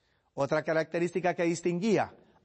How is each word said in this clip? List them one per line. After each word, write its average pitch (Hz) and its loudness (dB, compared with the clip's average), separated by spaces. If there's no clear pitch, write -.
Otra 147 0
característica 165 0
que 180 -2
distinguía 170 0